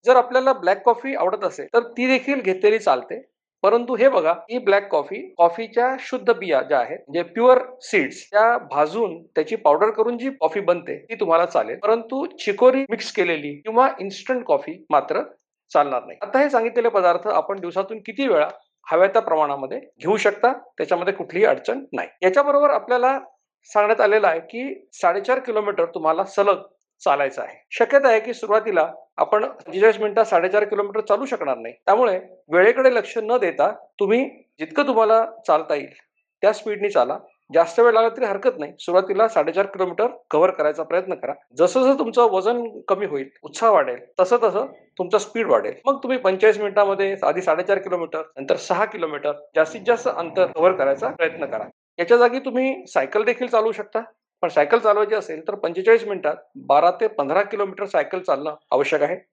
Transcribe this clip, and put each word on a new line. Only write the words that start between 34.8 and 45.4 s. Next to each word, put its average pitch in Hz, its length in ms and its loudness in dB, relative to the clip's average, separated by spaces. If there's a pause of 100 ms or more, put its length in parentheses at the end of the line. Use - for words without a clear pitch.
तुम्हाला 226 380 2 (220)
चालता 160 280 0
येईल - 180 -10 (500)
त्या 202 100 4
स्पीडने 208 360 -6
चाला. 139 280 0 (360)
जास्त 165 260 2
वेळ 233 140 6
लागला 226 160 4
तरी 233 160 -4
हरकत 196 340 -2
नाही. 143 200 -10
सुरुवातीला 190 480 2
साडेचार 175 380 0
किलोमीटर 185 420 -2 (220)
कव्हर 170 220 4
करायचा 151 320 -2
प्रयत्न 185 320 -4
करा. - 180 -8 (240)
जसं 180 240 2
जसं 269 180 4
तुमचं 233 320 2
वजन 214 320 0 (240)
कमी 196 180 -2
होईल, 139 240 -8 (140)
उत्साह 220 280 0
वाढेल, 131 280 2 (200)
तसं 226 240 4
तसं 214 240 0 (300)
तुमचा 185 220 0
स्पीड 214 280 -4